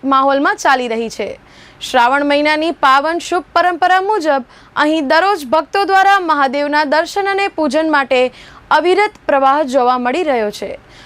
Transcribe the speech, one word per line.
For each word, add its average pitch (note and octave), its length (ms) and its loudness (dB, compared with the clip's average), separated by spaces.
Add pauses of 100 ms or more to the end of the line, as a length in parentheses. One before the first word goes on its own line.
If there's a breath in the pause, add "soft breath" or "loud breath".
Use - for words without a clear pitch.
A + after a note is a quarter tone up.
(120)
માહોલમાં C#4 520 2
ચાલી C4+ 240 2
રહી A3+ 220 -4
છે. G3+ 180 -8 (540 loud breath)
શ્રાવણ C4 480 0
મહિનાની D4+ 560 0
પાવન C#4+ 340 2
શુભ - 360 -4
પરંપરા F4+ 460 2
મુજબ D#4 460 -2 (360 loud breath)
અહીં D4+ 280 0
દરરોજ E4+ 320 0 (120)
ભક્તો D#4+ 260 -2 (100)
દ્વારા G4 300 4
મહાદેવના D4 640 0
દર્શન E4 480 -2
અને G4 120 -2 (120)
પૂજન D#4 380 0
માટે C4+ 260 0 (560 loud breath)
અવિરત F#4 500 0
પ્રવાહ C#4 320 2 (140)
જોવા B3+ 260 2
મળી B3+ 240 -2
રહ્યો A#3+ 280 -2
છે. - 200 -12 (340 loud breath)